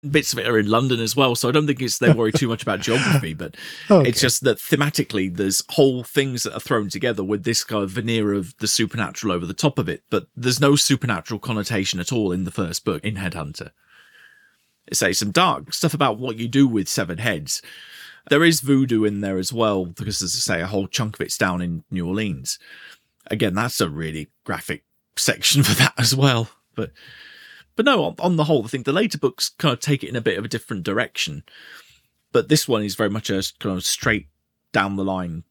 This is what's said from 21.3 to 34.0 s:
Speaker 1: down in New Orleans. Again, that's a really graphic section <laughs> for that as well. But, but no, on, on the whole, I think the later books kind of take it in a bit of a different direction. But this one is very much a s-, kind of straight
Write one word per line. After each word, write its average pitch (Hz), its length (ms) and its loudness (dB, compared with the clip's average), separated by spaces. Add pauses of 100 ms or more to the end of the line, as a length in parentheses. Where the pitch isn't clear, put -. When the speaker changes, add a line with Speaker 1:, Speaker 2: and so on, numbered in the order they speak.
Speaker 1:
down 90 240 0
in 85 280 -4
New 90 180 -4
Orleans. 92 520 -4 (720)
Again, 107 240 0
that's 120 260 -2
a 90 80 0
really 78 400 -6 (140)
graphic - 400 -8 (320)
section - 480 2
<laughs> - 0 -
for 104 120 4
that - 220 2
as 117 180 2
well. 131 340 4 (260)
But, - 160 -6 (840)
but 226 100 2
no, 247 200 4
on, - 140 -4
on 180 160 2
the 156 100 4
whole, 147 180 2
I 107 40 -6
think 127 180 -6
the 139 80 0
later 196 240 0
books - 320 -2
kind 147 240 0
of 120 60 -6
take 143 240 0
it - 60 -10
in 127 60 -6
a 117 60 -2
bit 107 160 0
of 104 80 -4
a - 40 -6
different 110 340 -6
direction. 98 600 -4 (880)
But - 180 2
this 151 180 4
one 110 160 2
is 101 120 -4
very 107 140 2
much 107 200 -4
a 98 80 0
s-, 95 140 -4
kind 95 260 -4
of 87 80 -6
straight - 420 0 (460)